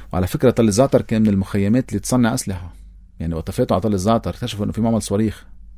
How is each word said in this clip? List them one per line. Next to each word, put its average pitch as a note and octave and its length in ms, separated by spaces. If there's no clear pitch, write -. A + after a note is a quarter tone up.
وعلى F#2 140
فكرة، C#3 220
تل A2+ 180
الزعتر A#2+ 340
كان A2 200
من G#2+ 80
المخيمات G2+ 600
اللي G#2 100
تصنع B2 340
أسلحة. F#2 400
يعني، D#2+ 160
وقت D#2+ 160
فاتوا B2 240
على F#2 80
تل A2 100
الزعتر G2+ 360
اكتشفوا G2+ 360
إنه G2+ 80
في G#2 80
معمل A2+ 200
صواريخ G#2 440